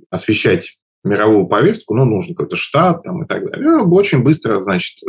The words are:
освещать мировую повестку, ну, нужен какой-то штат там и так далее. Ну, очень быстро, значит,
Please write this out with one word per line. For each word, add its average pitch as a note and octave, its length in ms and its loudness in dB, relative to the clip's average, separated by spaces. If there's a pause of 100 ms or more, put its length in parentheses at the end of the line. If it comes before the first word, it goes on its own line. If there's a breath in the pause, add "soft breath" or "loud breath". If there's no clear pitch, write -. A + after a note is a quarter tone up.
освещать - 680 -2 (260)
мировую G2+ 420 2
повестку, A2 480 0
ну, C3 120 4
нужен F#2 280 -2
какой-то - 220 -6
штат E3+ 460 0
там F2+ 220 -8
и - 20 -8
так - 180 -6
далее. - 180 -8
Ну, C#4 300 2
очень F3+ 300 4
быстро, A2+ 400 0
значит, F#2 460 -4